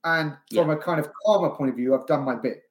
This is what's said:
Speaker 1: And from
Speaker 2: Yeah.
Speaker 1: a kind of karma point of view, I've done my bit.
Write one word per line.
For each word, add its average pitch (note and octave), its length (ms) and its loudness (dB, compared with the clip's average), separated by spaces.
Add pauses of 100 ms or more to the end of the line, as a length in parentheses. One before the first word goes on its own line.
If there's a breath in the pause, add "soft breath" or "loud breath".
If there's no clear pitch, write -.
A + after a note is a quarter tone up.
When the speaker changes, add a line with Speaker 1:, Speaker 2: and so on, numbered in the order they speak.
Speaker 1:
And D#3+ 340 0 (160)
from D#3+ 160 4
Speaker 2:
Yeah. D#3 40 2
Speaker 1:
a D3+ 40 0
kind D#3+ 220 -2
of D3+ 120 -6 (140)
karma G3+ 300 4
point C3+ 160 -2
of A2+ 40 -6
view, B2+ 200 0
I've C3 120 -6
done C#3 180 2
my B2+ 100 -2
bit. A#2 360 -6